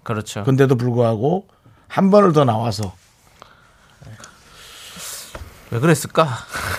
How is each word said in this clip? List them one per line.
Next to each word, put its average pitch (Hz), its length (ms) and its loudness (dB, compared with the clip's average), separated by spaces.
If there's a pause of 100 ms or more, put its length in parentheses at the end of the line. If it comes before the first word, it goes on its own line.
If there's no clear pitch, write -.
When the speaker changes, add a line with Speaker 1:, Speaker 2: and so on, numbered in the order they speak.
Speaker 1:
그렇죠. 107 400 -8
Speaker 2:
근데도 135 320 2
불구하고 120 720 0 (400)
한 190 240 2
번을 196 220 6
더 147 100 4
나와서. 107 500 -2 (2750)
Speaker 1:
왜 117 80 -4
그랬을까? 156 480 2 (520)